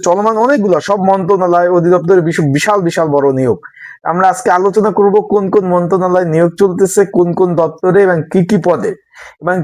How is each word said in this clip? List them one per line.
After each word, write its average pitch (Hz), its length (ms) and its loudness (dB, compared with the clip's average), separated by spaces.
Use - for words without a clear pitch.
চলমান 208 380 0
অনেকগুলো 208 320 0
সব 202 100 0
মন্ত্রণালয়, 180 640 0
অধিদপ্তরে 175 520 2
বিশ-, 156 280 -2
বিশাল 202 220 0
বিশাল 165 280 -2
বড় 139 160 2
নিয়োগ। 127 260 -2
আমরা 185 220 0
আজকে 190 180 -4
আলোচনা 196 480 0
করব 202 160 2
কোন 202 180 0
কোন 208 140 2
মন্ত্রণালয়ে 180 600 0
নিয়োগ 170 160 2
চলতেছে, 190 400 0
কোন 175 120 2
কোন 185 100 2
দপ্তরে 175 460 0
এবং 180 120 0
কি 190 140 2
কি 208 200 0
পদে, 139 260 -2
এবং 175 220 -2